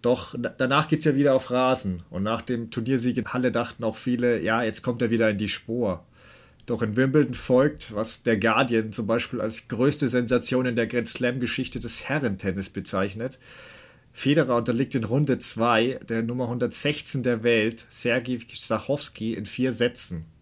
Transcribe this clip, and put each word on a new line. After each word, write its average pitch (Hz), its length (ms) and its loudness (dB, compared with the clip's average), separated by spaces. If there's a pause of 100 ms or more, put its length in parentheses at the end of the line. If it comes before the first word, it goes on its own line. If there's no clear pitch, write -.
Doch - 360 0
da-, 120 200 -4
danach 139 320 2
geht's 156 160 2
ja 147 100 4
wieder 139 180 4
auf 131 180 0
Rasen. 123 580 0
Und 90 140 -4
nach 113 180 -2
dem 117 300 -4
Turniersieg 123 460 0
in 113 100 -4
Halle 127 240 0
dachten 117 340 -2
auch 110 100 0
viele, 120 460 2
ja, 113 220 2
jetzt 110 200 -4
kommt 120 180 -2
er 117 80 2
wieder 113 200 4
in 104 80 0
die 104 100 -2
Spur. 113 560 -4 (640)
Doch 117 160 -2
in 107 160 0
Wimbledon 131 360 4
folgt, 127 640 2
was - 280 -6
der 113 140 4
Guardian 113 540 2
zum 107 160 -4
Beispiel 120 320 -2
als 107 300 -6
größte 131 400 2
Sensation 123 560 2
in 123 100 0
der 117 120 2
Grand 120 200 -2
Slam-Geschichte 123 720 -2
des - 280 -6
Herrentennis 101 600 -2
bezeichnet. 101 720 -4 (720)
Federer 131 440 2
unterliegt 120 380 0
in 113 100 0
Runde 131 340 2
zwei 117 680 2
der 113 140 -2
Nummer 120 280 -2
hundertsechzehn 123 760 -2
der 117 200 0
Welt, 113 440 2
Sergei 123 520 -2 (140)
Stachowski, - 800 -4
in 101 120 -6
vier 127 260 -2
Sätzen. 90 540 -2 (160)